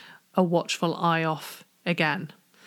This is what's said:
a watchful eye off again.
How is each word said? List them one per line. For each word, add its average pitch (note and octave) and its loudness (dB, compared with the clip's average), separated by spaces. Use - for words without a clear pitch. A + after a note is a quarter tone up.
a F#3 6
watchful E3 0
eye E3 2
off D#3 -6
again. E3 -2